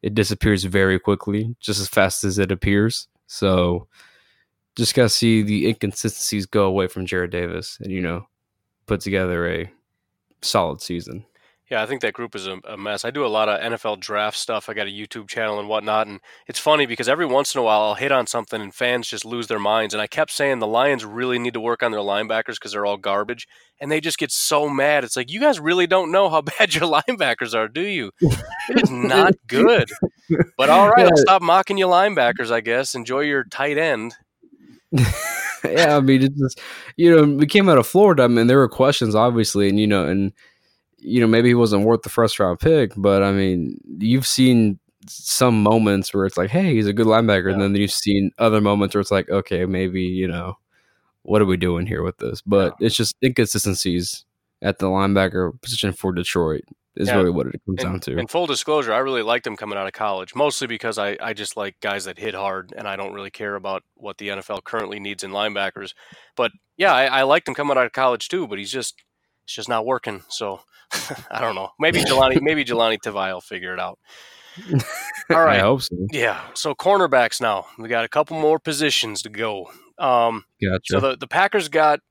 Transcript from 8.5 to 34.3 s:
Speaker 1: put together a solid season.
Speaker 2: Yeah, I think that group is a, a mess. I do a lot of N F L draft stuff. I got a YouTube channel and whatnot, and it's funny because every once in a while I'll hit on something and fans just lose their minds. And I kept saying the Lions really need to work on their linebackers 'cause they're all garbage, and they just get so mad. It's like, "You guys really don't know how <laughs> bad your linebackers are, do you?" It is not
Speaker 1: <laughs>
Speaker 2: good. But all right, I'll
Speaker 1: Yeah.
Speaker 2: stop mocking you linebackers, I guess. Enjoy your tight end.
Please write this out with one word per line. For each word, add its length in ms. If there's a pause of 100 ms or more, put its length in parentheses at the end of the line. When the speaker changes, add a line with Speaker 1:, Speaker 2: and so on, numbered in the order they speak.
Speaker 1:
put 140
together 500
a 200 (720)
solid 400
season. 420 (440)
Speaker 2:
Yeah, 140
I 40
think 160
that 100
group 240
is 100
a, 180
a 120
mess. 280
I 60
do 160
a 0
lot 220
of 120
N 120
F 120
L 120
draft 400
stuff. 320
I 60
got 120
a 40
YouTube 380
channel 300
and 100
whatnot, 380
and 140 (260)
it's 140
funny 260
because 220
every 180
once 300
in 40
a 40
while 160
I'll 160
hit 160
on 160
something 340
and 100
fans 360
just 160
lose 240
their 100
minds. 340
And 80
I 60
kept 240
saying 300
the 80
Lions 360
really 360
need 140
to 60
work 220
on 80
their 120
linebackers 580
'cause 100
they're 160
all 120
garbage, 500 (320)
and 100
they 100
just 160
get 140
so 380
mad. 340
It's 140
like, 120
"You 120
guys 180
really 300
don't 240
know 180
how 160
<laughs> 140
bad 120
your 120
linebackers 680
are, 140
do 160
you?" 380
It 640
is 80
not 480
Speaker 1:
<laughs> 80
Speaker 2:
good. 400 (680)
But 140
all 180
right, 160
I'll 120
Speaker 1:
Yeah. 60
Speaker 2:
stop 200
mocking 360
you 80
linebackers, 680
I 80
guess. 340
Enjoy 280
your 200
tight 340
end. 380 (760)